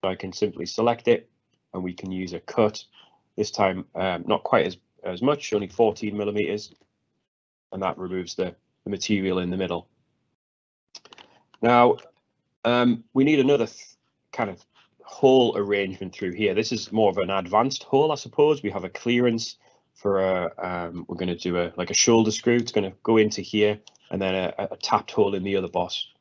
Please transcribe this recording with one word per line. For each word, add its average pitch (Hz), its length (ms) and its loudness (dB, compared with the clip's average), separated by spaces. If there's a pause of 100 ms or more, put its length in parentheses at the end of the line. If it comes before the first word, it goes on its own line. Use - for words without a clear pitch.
So 95 80 -2
I 92 60 -4
can 92 160 -10
simply 95 340 -4
select 117 440 0
it, - 200 2 (440)
and 95 100 -8
we 92 100 -6
can 92 180 -10
use 92 220 -6
a 82 60 -8
cut. - 440 -2 (520)
This 104 160 -4
time, 95 340 -2 (100)
um, 87 300 -4
not - 180 -2
quite - 220 2
as, 92 120 -6 (260)
as 90 180 -6
much, 143 300 -2
only 104 160 -2
fourteen 107 480 -2
millimeters. 104 580 -4 (1000)
And 95 100 -8
that 90 140 -4
removes 92 380 -8
the, 90 200 -4 (300)
the 104 40 -8
material 95 500 -2
in 90 100 -4
the 92 80 -4
middle. 87 320 -6 (1700)
Now, 120 360 6 (680)
um, 120 400 2 (100)
we 135 120 4
need 151 160 4
another 131 240 4
th-, - 320 -20 (340)
kind 110 180 -4
of 90 140 -14 (380)
hole 131 560 4
arrangement 98 560 -2
through 92 180 -6
here. 98 220 0
This 107 180 0
is 110 220 -6
more 107 160 4
of 90 80 -2
an 92 120 -2
advanced 98 540 0
hole, 147 300 2
I - 20 -2
suppose. 147 480 0
We 104 60 -2
have 92 160 -8
a 90 40 -8
clearance 120 680 0 (380)
for 98 260 0
a, 92 360 0
um, 87 520 -8
we're 87 80 -8
gonna 90 180 -4
do 87 220 -4
a, 87 180 -2
like, 87 140 -6
a - 40 -6
shoulder 113 380 4
screw. 120 240 0
It's 117 160 -2
gonna 95 220 -2 (100)
go 113 140 4
into 107 240 2
here, 104 360 2 (340)
and 95 100 -4
then 95 120 0
a, 95 380 -4
a - 60 -12
tapped - 340 -2
hole 101 240 2
in 92 80 -4
the 98 140 -2
other 92 100 -2
boss. 87 400 -4 (140)